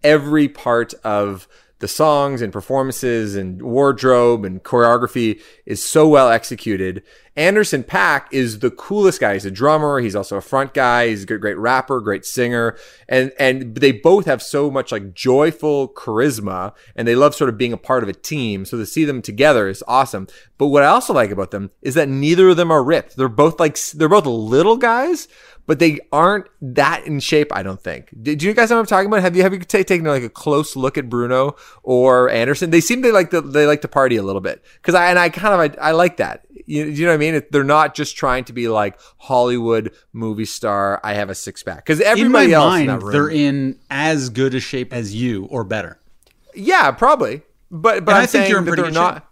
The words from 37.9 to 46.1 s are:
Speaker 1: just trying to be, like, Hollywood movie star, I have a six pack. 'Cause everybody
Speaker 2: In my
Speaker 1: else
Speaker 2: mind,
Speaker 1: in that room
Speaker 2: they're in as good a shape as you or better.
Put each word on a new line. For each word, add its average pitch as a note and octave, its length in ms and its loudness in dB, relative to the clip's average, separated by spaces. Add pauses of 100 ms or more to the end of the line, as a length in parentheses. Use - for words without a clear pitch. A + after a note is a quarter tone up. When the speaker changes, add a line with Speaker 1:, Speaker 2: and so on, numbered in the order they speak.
Speaker 1:
just - 240 -8
trying B2+ 280 -2
to A#2 80 -20
be, A#2 160 -4
like, G#2 300 -2 (180)
Hollywood A#2+ 760 0 (220)
movie A2 320 -6
star, G2+ 580 -2
I G#2+ 100 -4
have G2+ 160 -4
a F#2+ 60 -8
six - 280 -14
pack. E2 220 -12
'Cause D#3 160 0
everybody A#3 440 4
Speaker 2:
In E4+ 60 4
my D#3+ 60 6
Speaker 1:
else D#3 140 4
Speaker 2:
mind, E3+ 100 2
Speaker 1:
in C3+ 60 2 (120)
that F#2+ 40 -10
room G#2 80 -6
Speaker 2:
they're D3 180 0
in C#3 500 -2 (120)
as C#3+ 380 -2
good B2 260 -2
a C3 40 -2
shape B2 340 -8
as A2 220 -8
you A2+ 300 -4
or A#2+ 180 -8
better. G2 360 -8 (560)